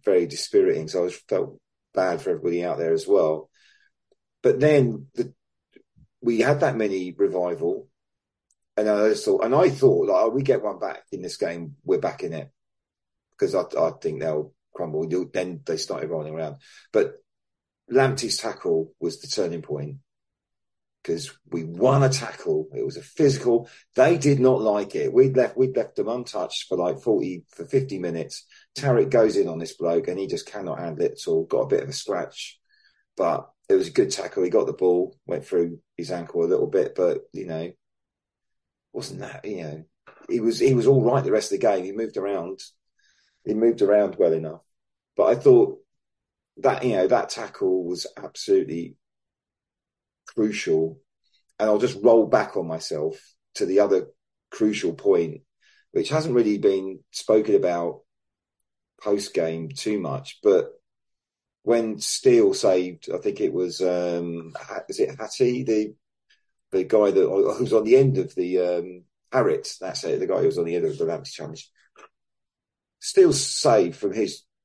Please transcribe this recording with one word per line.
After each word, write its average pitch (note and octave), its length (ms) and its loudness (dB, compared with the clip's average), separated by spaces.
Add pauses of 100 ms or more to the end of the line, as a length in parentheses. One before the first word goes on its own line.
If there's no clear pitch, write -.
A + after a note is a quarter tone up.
very F2+ 220 2
dispiriting. E2 640 0
So F#2 120 -4
I F2 40 0
was, F2+ 120 -6
felt - 440 -6 (340)
bad F#2 260 0
for F#2+ 100 -6
everybody F2 340 -2
out E2+ 120 -4
there E2 160 0
as D#2+ 140 -2
well. D#2+ 420 2 (920)
But B2+ 180 2
then C3 540 2
the, - 180 -6 (880)
we A#2 200 0
had C#3 200 4
that C3+ 160 2
mini F#2+ 400 -2
revival, F2+ 720 -2 (880)
and G#2+ 120 0
I G#2+ 200 4
just G#2 160 0
thought, G2 200 2
and A#2+ 100 0
I E3 160 6
thought, A2 380 2
like, F#2+ 160 2
"Oh, A2+ 60 2
we C3 120 -2
get C3+ 200 0
one G2 160 -6
back F#2 340 -8
in F#2 100 -10
this F2 140 -12
game, E2+ 480 -8
we're F2+ 140 0
back D#2 240 -6
in E2 100 -8
it," D#2+ 180 -12 (880)
'cause F2+ 160 0
I, F#2 80 0
I E2 280 -2 (100)
think D#2 200 -6
they'll D2+ 340 -4 (200)
crumble. D#2+ 340 -4
You'll, F2 240 -2
then F2+ 320 -6
they E2 120 -4
started D#2+ 340 -8
rolling D#2 240 -6
around. D#2 220 -8 (360)
But - 300 0 (680)
Lamptey's C3 460 2
tackle E2+ 640 -4
was E2 200 -6
the - 60 -18
turning E2+ 360 -4
point, D2 360 -8 (1040)
'cause E2 340 -6 (140)
we E2 140 -6
won B2 400 2
a C3 40 4
tackle. F#2+ 640 -4
It - 120 -6
was - 120 -8
a E2+ 60 -14
physical. B2 680 2 (280)
They D3+ 200 6
did C#3 220 2
not B2+ 220 4
like G#2 340 0
it. D2 180 -2
We'd B2+ 240 4
left, A#2+ 200 2
we'd C3 200 0
left - 200 -4
them G2+ 120 -4
untouched A2+ 600 -6
for, F#2 80 -2
like, F2 240 -2
forty, F#2 480 0
for - 160 -16
fifty C3+ 340 -2
minutes. E2 460 -8 (320)
Tarek C3 340 2
goes A2 260 4
in F#2+ 120 2
on E2 100 -8
this E2 180 -12
bloke, E2 320 -2
and F2+ 100 -6
he F#2+ 100 -6
just E2+ 180 -8
cannot F#2+ 320 -10
handle E2+ 260 -6
it - 80 -2
at - 160 -12
all. E2 180 0
Got - 160 0
a C3 40 -2
bit - 160 0
of - 60 -10
a C#3 40 -12
scratch, - 680 -10 (560)
but E2+ 320 -2 (200)
it G2 60 4
was F2 140 2
a E2 40 -14
good G2+ 180 2
tackle. - 320 -4
He F2+ 80 0
got F2 160 2
the - 60 -4
ball, F2+ 520 0
went E2+ 220 -8
through E2+ 320 -2 (180)
his E2+ 140 -10
ankle E2+ 340 -4
a E2+ 60 0
little F2+ 160 2
bit, F2+ 280 0
but, F2 280 0 (100)
you G2 140 -10
know, E2+ 260 -8 (1200)
wasn't - 280 -12
that, - 260 -14
you G2 160 -8
know, D#2 220 -12 (440)
he A#2+ 120 0
was, A2 180 0
he C3 160 4
was A2+ 120 2
all C3+ 160 6
right C3 220 2
the F#2+ 80 0
rest G#2+ 200 0
of G2 60 -2
the A#2 80 0
game. F#2+ 180 0
He G2 80 -10
moved G#2+ 260 -8
around. F#2+ 420 -6 (840)
He G#2+ 100 -2
moved A2+ 260 2
around G2+ 360 2
well F2 180 4
enough. D#2+ 260 -8 (560)
But - 80 2
I B2 120 2
thought B2 420 6 (800)
that, B2 260 0
you A#2+ 120 0
know, F#2 100 2
that - 240 2
tackle F#2+ 540 -4
was F2 300 -8
absolutely - 840 -2 (1300)
crucial. E2 760 -2 (580)
And A2 120 0
I'll G#2 80 4
just G#2 240 -2
roll A2+ 240 6
back G#2 320 0
on E2+ 80 -6
myself D#2+ 680 -8 (200)
to G#2 100 -2
the F#2+ 160 2
other F#2+ 280 2 (420)
crucial G#2 420 -2
point, E2+ 500 0 (500)
which G#2 180 -2
hasn't D#3 240 -2
really G#2+ 240 2
been G2 400 0 (120)
spoken A2 440 2
about F2 480 0 (960)
post-game E2 720 -2
too G#2+ 280 -4
much, C#2 440 -8
but F#2+ 300 4 (920)
when A2 360 -2
Steele A2+ 540 4
saved, F#2 540 0
I F2+ 100 -6
think G2+ 220 -4
it F#2+ 120 0
was, F2 280 -4
um, F2 760 -4
Ha-, - 320 -12
is - 100 -10
it - 180 -2
Hattie, B2 460 -2
the, A2 320 -2 (760)
the F#2+ 100 0
guy G#2 300 4
that, F#2+ 80 4
who G2 420 2
was B2 100 -2
on A2 120 4
the A2+ 120 6
end C3 220 4
of F2+ 160 -4
the, F#2 240 -2
um, F2+ 460 -4 (280)
Harrit, A2+ 460 0
that's F#2 240 -10
it, D#2+ 160 -2
the - 80 -4
guy F2+ 140 -2
who E2+ 60 2
was D#2+ 120 0
on E2+ 60 -2
the E2 100 -4
end F2 120 0
of D2 120 -4
the E2 60 -2
Lamptey D#2+ 260 -6
challenge. D#2 400 -14 (1300)
Steele's E3+ 420 4
save G#2 540 2
from G2 180 -4
his G#2+ 300 -4 (220)